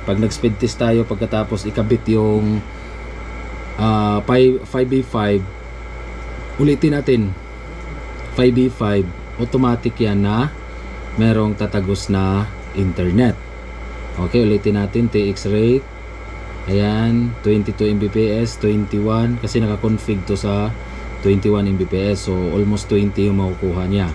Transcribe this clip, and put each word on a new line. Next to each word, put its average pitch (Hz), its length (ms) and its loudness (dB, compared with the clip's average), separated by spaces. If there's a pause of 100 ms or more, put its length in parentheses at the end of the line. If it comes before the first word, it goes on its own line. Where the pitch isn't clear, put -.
pag 98 140 0
nag-speed 107 400 0
test - 240 -2
tayo, 117 240 2
pagkatapos 107 640 -2
ikabit 113 320 0 (120)
yung, 107 480 2 (1160)
ah, 104 480 2
five, 127 400 6
five 127 240 0
B 131 160 2
five, 104 400 0 (1120)
ulitin 147 400 4
natin. 131 240 4 (1160)
Five 123 160 6
B 127 140 4
five, 101 400 0 (340)
automatic 120 560 2
yan 104 240 2
na 110 300 2 (640)
merong 110 420 4
tatagos 101 540 -2
na 98 340 2 (300)
internet. 95 580 2 (840)
Okay, 92 260 2
ulitin 104 320 2
natin, 101 320 0
T 101 220 0
X 95 180 -6
rate. 113 380 2 (760)
Ayan, 110 640 2 (160)
twenty-two 104 400 2
M 104 160 2
B 104 80 0
P 110 180 2 (140)
S, 117 160 -4
twenty-one, 107 800 0
kasi 117 240 0
naka-config 104 640 0
to 104 80 0
sa 104 400 -2 (480)
twenty-one 101 480 4
M 95 80 0
B 92 100 0
P 95 240 0
S. 95 160 -2
So, 98 60 0
almost 95 580 0
twenty 101 400 2
yung 98 80 2
makukuha 92 480 0
niya. 95 280 0